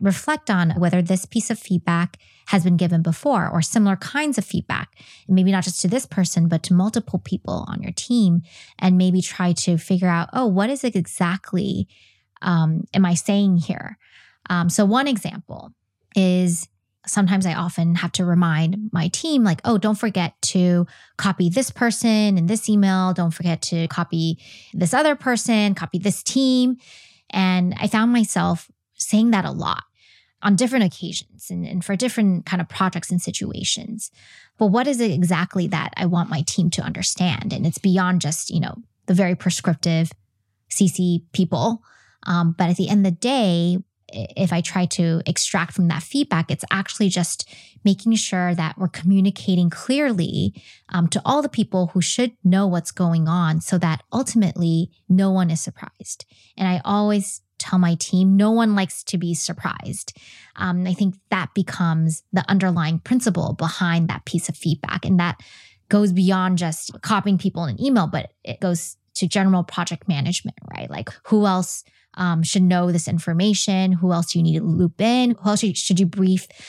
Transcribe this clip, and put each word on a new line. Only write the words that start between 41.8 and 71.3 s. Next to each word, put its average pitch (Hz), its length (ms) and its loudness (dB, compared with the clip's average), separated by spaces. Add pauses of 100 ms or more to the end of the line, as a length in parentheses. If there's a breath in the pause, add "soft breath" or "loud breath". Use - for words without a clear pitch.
Um, 170 340 0
but 170 120 2
at 175 60 2
the 185 140 -2
end 202 160 4
of 180 80 2
the 165 60 -8
day, 180 580 2 (340)
i-, - 240 -10
if - 160 0
I 175 100 2
try 180 260 0
to 165 400 0
extract - 460 -2
from 175 160 2
that 170 120 -2
feedback, 175 480 -2
it's - 220 -6
actually 196 380 0
just - 380 -2 (360 loud breath)
making 208 320 2
sure 180 400 0
that 160 240 -2
we're 185 80 0
communicating 190 800 2
clearly, 226 920 -2 (300 loud breath)
um, 170 200 0
to - 140 -4
all 285 200 0
the 285 60 -4
people 185 440 -2
who 185 80 2
should 240 300 -2 (120)
know 190 220 4
what's 175 260 -2
going 165 360 0
on 165 340 0
so - 160 -2
that 160 240 0 (100)
ultimately 180 800 0 (180)
no 190 220 4
one 185 220 2
is 165 100 -2
surprised. - 640 -14 (320 soft breath)
And 190 100 0
I 180 160 0
always 208 580 -2 (160)
tell - 220 0
my 170 160 4
team, 190 400 2
no 208 140 4
one 226 260 2
likes - 280 -2
to - 160 -4
be 170 160 -2
surprised. - 800 -8 (380 loud breath)
Um, 180 320 -2
I 185 60 0
think 190 220 0 (140)
that 185 240 -4
becomes 160 720 0 (100)
the 190 160 2
underlying 170 480 0
principle - 560 0
behind 165 560 0
that - 160 -6
piece - 240 -4
of - 80 -10
feedback. - 480 -4
And 185 140 2
that 175 200 -2 (480 loud breath)
goes 208 240 4
beyond 185 460 2
just 165 340 -4 (100)
copying 196 360 2
people 170 280 -2
in 117 100 -4
an 113 80 -6
email, 240 240 2
but - 240 -6 (120)
it 180 180 -10
goes 175 360 -4 (180)
to 185 120 0
general 190 360 2
project - 440 -8
management, 165 500 -4 (180)
right? - 140 -12
Like, - 200 -12 (160)
who 208 200 2